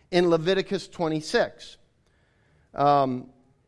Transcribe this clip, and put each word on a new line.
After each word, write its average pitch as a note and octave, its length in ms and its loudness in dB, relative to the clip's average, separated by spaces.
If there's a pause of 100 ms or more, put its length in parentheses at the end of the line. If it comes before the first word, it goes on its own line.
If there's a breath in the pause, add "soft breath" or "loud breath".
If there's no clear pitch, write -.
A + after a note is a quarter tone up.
(120 soft breath)
in F3 180 2
Leviticus F3+ 580 -2
twenty-six. D#3 880 -4 (960)
Um, C#3 540 2 (400)